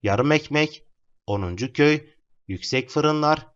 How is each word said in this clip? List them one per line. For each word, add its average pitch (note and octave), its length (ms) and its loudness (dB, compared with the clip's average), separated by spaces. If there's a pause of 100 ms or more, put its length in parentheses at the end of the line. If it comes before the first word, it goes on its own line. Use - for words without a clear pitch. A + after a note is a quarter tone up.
Yarım A2+ 300 2
ekmek, D3+ 500 -2 (440)
onuncu G2+ 460 -4
köy, D3+ 340 2 (420)
yüksek B2+ 420 -4
fırınlar D3+ 640 0